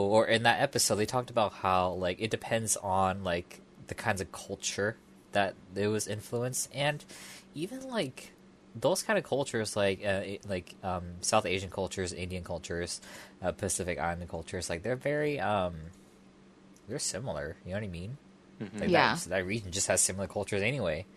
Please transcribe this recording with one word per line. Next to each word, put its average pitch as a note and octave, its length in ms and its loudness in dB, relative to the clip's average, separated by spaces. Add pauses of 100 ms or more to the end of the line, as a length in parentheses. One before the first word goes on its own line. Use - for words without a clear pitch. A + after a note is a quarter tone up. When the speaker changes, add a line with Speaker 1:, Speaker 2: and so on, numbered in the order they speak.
Speaker 1:
or A2 200 8
in A2+ 160 6
that A#2 180 6
episode, A#2+ 360 2
they G#2+ 100 4
talked B2 240 0
about A2 220 4
how, F#2 400 4
like, F2+ 280 0
it A2 120 0
depends A2+ 440 0
on, F#2+ 460 2
like, F2+ 380 -2 (260)
the - 80 -6
kinds G2 260 -2
of - 120 -8
culture - 640 -4 (340)
that G2+ 240 2 (220)
it G2+ 100 2
was G#2+ 220 0
influenced, A#2+ 680 -4
and C#3+ 300 -2 (500)
even, B3+ 340 -8
like, G3+ 440 -4 (400)
those C#3+ 300 2
kind G#3+ 160 2
of D#3+ 60 -2
cultures, B2 500 0
like, G2 300 4
uh, G2 200 2
it, G2 240 -8
like, F#2 260 -4 (100)
um, F2+ 180 -2 (200)
South A2 220 4
Asian F#2 260 0
cultures, F2+ 420 -2
Indian F2+ 320 -6
cultures, E2+ 560 -6 (420)
uh, F2+ 100 0
Pacific F2 460 -2
Island E2+ 320 -2
cultures, E2+ 400 -6
like, E2 140 -4
they're B2 120 0
very, D3 440 0
um, F#2+ 340 0 (1120)
they're C3+ 120 -6
similar. E2 640 -4
You F2+ 80 -8
know G2+ 60 -2
what A2 60 -4
I G2+ 40 -6
mean? F#2 280 -8 (460)
Speaker 2:
Mm-hmm. G#3 160 -8
Speaker 1:
Like, G3+ 120 0
Speaker 3:
Yeah. C#3+ 240 6
Speaker 1:
that, E3 160 -6
that F#2 160 0
region G2+ 260 -4
just G2 160 0
has F#2 120 4
similar F#2+ 280 0
cultures G2+ 340 -2
anyway. G2+ 420 0 (120)